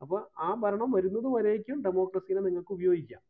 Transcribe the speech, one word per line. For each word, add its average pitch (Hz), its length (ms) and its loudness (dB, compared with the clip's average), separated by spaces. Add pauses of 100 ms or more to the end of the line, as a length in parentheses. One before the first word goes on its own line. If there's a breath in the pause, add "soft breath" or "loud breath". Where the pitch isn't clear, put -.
അപ്പൊ 170 200 -4 (180)
ആ 170 140 0
ഭരണം 220 380 0
വരുന്നത് 208 360 0
വരേക്കും 220 560 0
ഡെമോക്രസിനെ 185 580 0
നിങ്ങൾക്ക് 180 320 -2
ഉപയോഗിക്കാം. 170 560 0